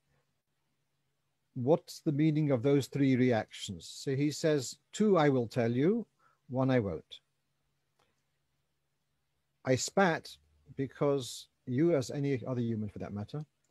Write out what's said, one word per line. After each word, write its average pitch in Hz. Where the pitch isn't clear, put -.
"What's 131
the 160
meaning 151
of 123
those 143
three 135
reactions?" 113
So -
he 143
says, 147
"Two 208
I 151
will 127
tell 117
you, 170
one 131
I 127
won't. 92
I 131
spat 165
because 139
you, 151
as 131
any 139
other 123
human 110
for 98
that 92
matter, 110